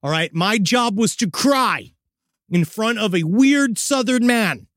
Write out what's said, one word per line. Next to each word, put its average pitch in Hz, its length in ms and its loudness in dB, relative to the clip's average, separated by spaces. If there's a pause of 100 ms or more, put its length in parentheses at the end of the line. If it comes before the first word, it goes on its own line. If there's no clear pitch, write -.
All 139 100 -4
right? 160 220 -2
My 190 240 0
job 226 400 0
was 220 200 0
to 208 120 -2
cry 254 640 -2 (560)
in 175 160 2
front 220 340 -4
of 208 140 -2
a 175 100 0
weird 269 540 2
Southern 254 480 0
man 214 520 0